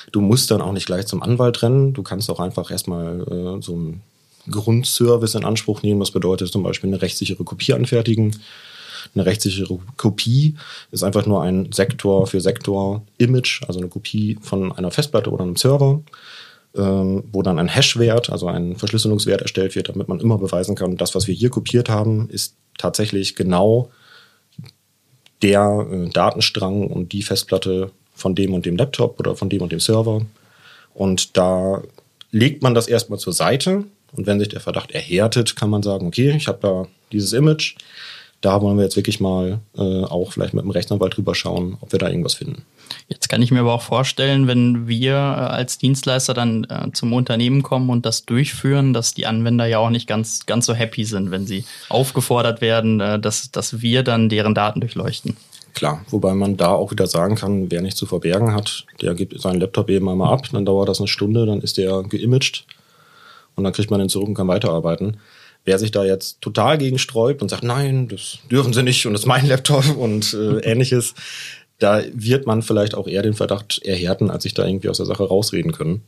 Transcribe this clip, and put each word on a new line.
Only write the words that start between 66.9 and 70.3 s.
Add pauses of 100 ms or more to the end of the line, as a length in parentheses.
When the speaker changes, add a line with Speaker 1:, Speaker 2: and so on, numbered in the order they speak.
Speaker 1:
sträubt
und
sagt,
"Nein,
das (120)
dürfen
Sie
nicht
und
das
ist
mein
Laptop"
und,